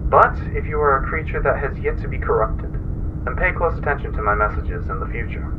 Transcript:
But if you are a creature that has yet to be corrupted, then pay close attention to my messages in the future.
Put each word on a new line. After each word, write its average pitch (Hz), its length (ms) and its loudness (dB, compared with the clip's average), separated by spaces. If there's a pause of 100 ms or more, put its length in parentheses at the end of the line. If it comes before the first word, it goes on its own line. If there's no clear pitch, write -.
(100)
But 185 320 6 (120)
if 147 140 0
you 151 140 -2
are 143 120 6
a 135 60 4
creature 156 400 -2
that 139 200 4
has 135 180 -2
yet 143 220 0
to 147 80 -4
be 135 100 -2
corrupted, 107 520 0 (540)
then - 100 -2
pay 180 180 2
close 165 260 0
attention 147 340 -2
to - 100 -2
my 104 120 2
messages - 560 0
in - 100 -2
the - 60 -4
future. - 400 -4 (120)